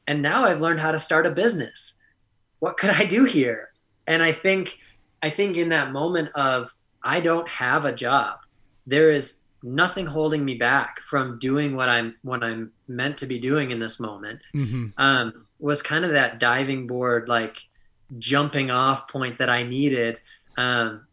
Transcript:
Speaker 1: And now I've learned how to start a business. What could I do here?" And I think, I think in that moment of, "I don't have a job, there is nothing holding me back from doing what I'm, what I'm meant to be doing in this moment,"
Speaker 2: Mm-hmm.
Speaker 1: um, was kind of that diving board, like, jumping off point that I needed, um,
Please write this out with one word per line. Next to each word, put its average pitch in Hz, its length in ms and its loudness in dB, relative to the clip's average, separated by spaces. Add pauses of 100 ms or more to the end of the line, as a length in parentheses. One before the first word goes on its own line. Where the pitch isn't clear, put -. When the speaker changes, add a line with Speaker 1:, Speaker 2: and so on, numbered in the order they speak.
Speaker 1:
And 147 140 0
now 180 240 2
I've 170 160 4
learned 165 180 2
how 160 120 0
to 160 80 0
start 165 280 2
a 165 40 0
business. 185 640 -2 (680)
What 180 180 -4
could - 120 0
I 214 160 4
do 214 200 4
here?" 123 440 0 (380)
And 165 160 2
I 160 100 4
think, 190 440 -2 (440)
I 156 80 -2
think 196 280 0
in 170 120 0
that 143 220 0
moment 156 440 -2
of, 131 380 0 (300)
"I 143 160 0
don't 170 280 0
have 135 380 -2
a 131 80 -2
job, 120 460 0 (480)
there 151 240 6
is - 280 -2 (240)
nothing 165 440 0
holding 156 360 0
me 131 120 -2
back 120 520 0
from 127 300 -2
doing 139 380 0
what 127 120 0
I'm, 117 360 0
what 127 200 -4
I'm 113 280 -6 (160)
meant 131 320 -6
to 131 80 -10
be 123 120 -4
doing 131 320 0
in 117 80 -6
this 113 200 -8
moment," 107 400 -10 (160)
Speaker 2:
Mm-hmm. 123 320 -2 (100)
Speaker 1:
um, 131 480 2 (140)
was 147 240 0
kind 156 200 -2
of 175 80 0
that 123 280 2
diving 131 480 0
board, 120 420 0
like, 113 260 0 (640)
jumping 139 540 0
off 131 360 2
point 127 300 -6
that 127 120 0
I 123 140 2
needed, 123 560 0 (380)
um, 117 560 -2